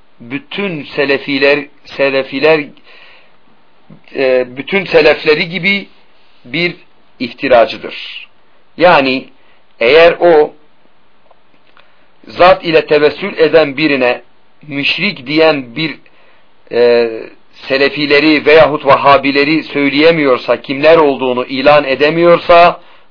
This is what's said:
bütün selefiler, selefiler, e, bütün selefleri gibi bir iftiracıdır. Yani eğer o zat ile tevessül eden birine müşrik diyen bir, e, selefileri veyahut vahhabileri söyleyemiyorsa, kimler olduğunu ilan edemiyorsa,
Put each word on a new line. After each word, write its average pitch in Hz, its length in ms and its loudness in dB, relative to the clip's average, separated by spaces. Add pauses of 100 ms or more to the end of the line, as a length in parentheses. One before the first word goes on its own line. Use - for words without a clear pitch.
(200)
bütün 139 640 -10
selefiler, 143 840 -2 (200)
selefiler, 139 800 -2 (1500)
e, 127 420 -2
bütün 185 280 -6
selefleri 156 640 0
gibi 190 380 -6 (580)
bir 170 300 -6 (440)
iftiracıdır. 117 1080 -4 (500)
Yani 139 520 0 (500)
eğer 156 400 4
o 160 340 2 (1700)
zat 180 380 2
ile 160 200 0
tevessül 151 520 -2
eden 151 400 2
birine 131 440 -2 (460)
müşrik 143 600 -8
diyen 147 480 -2
bir, 151 220 -8 (760)
e, 120 380 2 (420)
selefileri 143 920 0
veyahut 147 400 4
vahhabileri 139 800 2
söyleyemiyorsa, 143 1000 0
kimler 147 360 2
olduğunu 127 480 0
ilan 143 380 2
edemiyorsa, 165 960 2 (300)